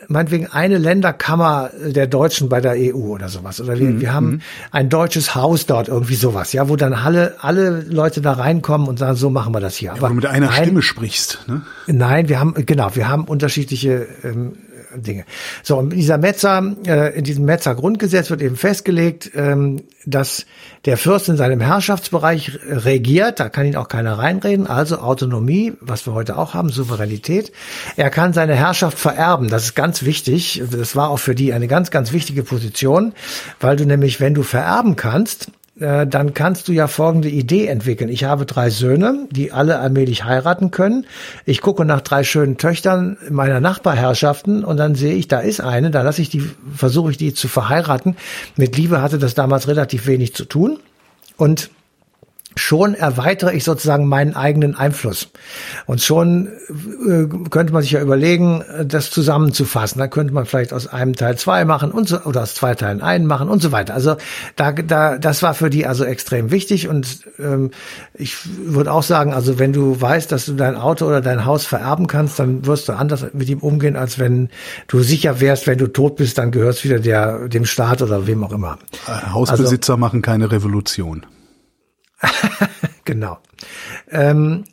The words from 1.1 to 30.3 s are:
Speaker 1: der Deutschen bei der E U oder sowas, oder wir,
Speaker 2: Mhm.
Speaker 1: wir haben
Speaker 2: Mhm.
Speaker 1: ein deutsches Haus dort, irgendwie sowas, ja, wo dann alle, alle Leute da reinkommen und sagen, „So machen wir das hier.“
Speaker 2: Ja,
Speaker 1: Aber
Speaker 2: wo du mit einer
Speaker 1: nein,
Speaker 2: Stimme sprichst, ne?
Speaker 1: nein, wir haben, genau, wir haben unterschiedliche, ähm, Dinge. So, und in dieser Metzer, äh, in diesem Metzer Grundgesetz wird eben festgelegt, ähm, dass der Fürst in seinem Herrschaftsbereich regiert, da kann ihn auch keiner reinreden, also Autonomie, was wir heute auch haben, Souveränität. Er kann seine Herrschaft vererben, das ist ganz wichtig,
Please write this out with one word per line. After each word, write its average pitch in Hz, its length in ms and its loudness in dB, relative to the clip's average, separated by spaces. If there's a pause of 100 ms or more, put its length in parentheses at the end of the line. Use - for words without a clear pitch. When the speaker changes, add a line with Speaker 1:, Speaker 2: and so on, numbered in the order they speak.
Speaker 1:
der 139 180 2
Deutschen 139 440 2
bei 123 120 2
der 123 140 2
E 127 180 2
U 107 220 -4
oder 98 140 -8
sowas, 95 300 -10
oder 123 200 -4
wir, 131 100 4
Speaker 2:
Mhm. 113 120 0
Speaker 1:
wir 120 120 0
haben 156 140 2
Speaker 2:
Mhm. 156 140 -2 (280)
Speaker 1:
ein 135 200 0
deutsches 160 440 0
Haus 151 320 2
dort, 117 220 0
irgendwie 120 260 0
sowas, 107 400 0
ja, 135 160 0
wo 151 60 2
dann 139 180 0
alle, 170 480 2
alle 170 400 2
Leute 156 400 0
da 143 120 2
reinkommen 147 540 2
und 123 120 -4
sagen, 131 160 2
„So 131 160 2
machen 113 240 0
wir 107 40 -2
das 95 160 -4
hier.“ - 120 -8
Speaker 2:
Ja, 80 60 -8
Speaker 1:
Aber 131 100 -2
Speaker 2:
wo 127 60 2
du 120 40 2
mit 123 140 2
einer 135 240 2
Speaker 1:
nein, 143 140 4
Speaker 2:
Stimme 180 180 4
sprichst, - 640 -4
ne? 135 160 -6 (240)
Speaker 1:
nein, 143 420 2
wir 139 100 2
haben, 156 140 2
genau, 131 420 0
wir 113 120 -2
haben 147 160 0
unterschiedliche, 135 840 -2 (180)
ähm, 120 340 -6 (400)
Dinge. 104 280 -8 (360)
So, 143 160 0
und 139 140 0
in 180 80 0
dieser 151 180 4
Metzer, 190 460 2 (240)
äh, 151 300 2
in 147 80 -2
diesem 143 180 -2
Metzer 147 320 2
Grundgesetz 185 540 0
wird 151 120 -4
eben 127 140 -2
festgelegt, 170 800 0
ähm, 143 480 0 (220)
dass 139 400 -2 (400)
der 127 100 2
Fürst 196 320 2
in 170 80 2
seinem 131 240 2
Herrschaftsbereich 165 1080 0
regiert, 135 760 2
da 110 80 -2
kann 143 160 -2
ihn 143 100 0
auch 113 140 -6
keiner 113 280 -2
reinreden, 190 500 0
also 151 320 0
Autonomie, 131 840 0
was 123 240 -8
wir 117 80 -6
heute 113 240 -4
auch 156 160 -4
haben, 175 160 -2
Souveränität. 113 840 -4 (460)
Er 139 120 0
kann 175 220 2
seine 156 240 2
Herrschaft 165 420 0
vererben, 147 520 0
das 113 160 0
ist 117 100 -6
ganz 165 280 -2
wichtig, 143 680 -2